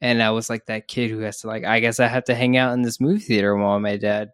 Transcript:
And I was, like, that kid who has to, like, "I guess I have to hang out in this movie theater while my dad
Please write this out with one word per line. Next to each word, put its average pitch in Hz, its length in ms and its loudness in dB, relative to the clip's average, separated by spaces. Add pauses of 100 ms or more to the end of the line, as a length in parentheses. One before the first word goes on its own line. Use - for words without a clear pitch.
And 120 200 2
I 110 100 2
was, 113 180 -4
like, 113 160 -8
that 110 240 -10
kid 120 200 -4
who 110 100 -8
has 107 220 -8
to, 110 60 -14
like, 107 160 -8
"I 113 160 2
guess 113 220 0
I 123 60 6
have 123 180 -2
to 123 100 2
hang 127 220 2
out 127 160 2
in 123 80 0
this 117 180 -2
movie 170 220 2
theater 101 340 2
while 101 240 2
my 104 160 -2
dad 104 380 -2